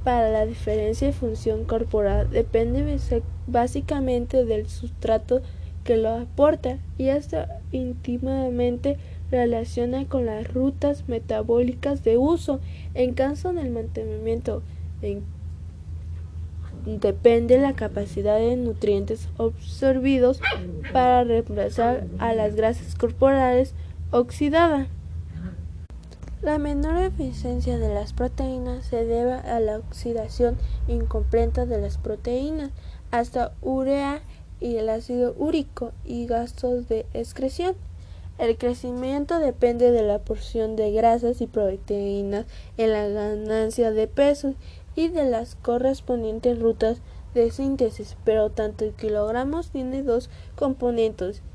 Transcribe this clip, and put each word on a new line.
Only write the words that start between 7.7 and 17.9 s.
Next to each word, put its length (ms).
íntimamente 1300
relaciona 800
con 180
las 260
rutas 560
metabólicas 960
de 140
uso. 420
En 180
caso 400
del 160
mantenimiento, 920
en-, 220
depende 720
la 140
capacidad 640